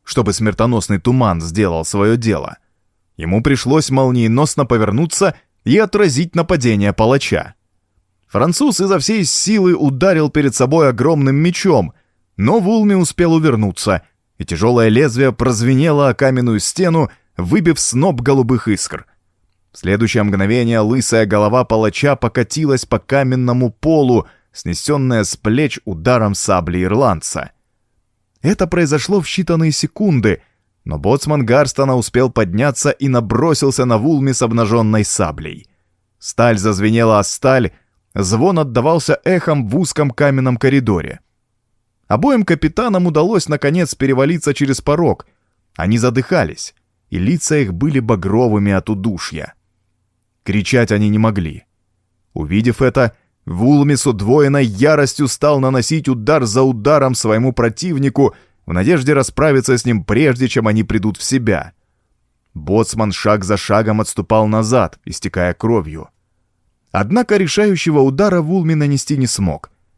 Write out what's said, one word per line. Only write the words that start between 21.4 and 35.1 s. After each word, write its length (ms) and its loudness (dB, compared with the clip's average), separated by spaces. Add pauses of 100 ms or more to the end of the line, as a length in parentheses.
палача 520 0
покатилась 680 -2
по 120 -2
каменному 720 0
полу, 560 2 (260)
снесенная 720 -2
с 120 -8
плеч 480 -2
ударом 500 0
сабли 480 -2
ирландца. 680 -2 (920)
Это 240 0
произошло 540 0
в 60 -4
считанные 440 0
секунды — 720 0 (420)
но 140 -8
боцман 460 0
Гарстона 520 0
успел 340 0
подняться 600 -2
и 180 -2
набросился 760 0
на 140 2
Вулми 340 0
с 100 -2
обнаженной 640 2
саблей. 600 -6 (520)